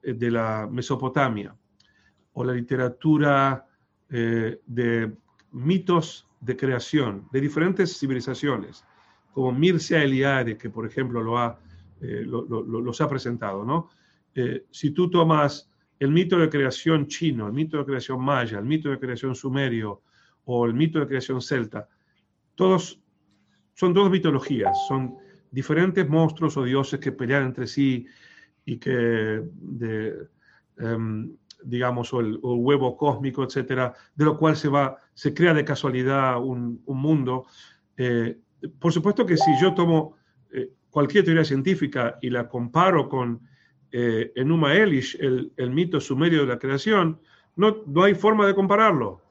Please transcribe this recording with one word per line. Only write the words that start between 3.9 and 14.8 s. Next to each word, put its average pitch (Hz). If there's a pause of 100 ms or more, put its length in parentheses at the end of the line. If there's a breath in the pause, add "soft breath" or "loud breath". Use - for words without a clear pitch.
eh, 117
de 117 (400)
mitos 170 (120)
de 123
creación 120
de 135
diferentes 170
civilizaciones, 131 (480 soft breath)
como 127
Mircea 160
Eliade, 131
que, 110
por 113
ejemplo, 120
lo 117
ha, 117 (420 soft breath)
eh, 120
lo, 117
lo, 113
lo, 113
los 151
ha 151
presentado, 113
¿no? 156 (440 soft breath)
Eh, -
si -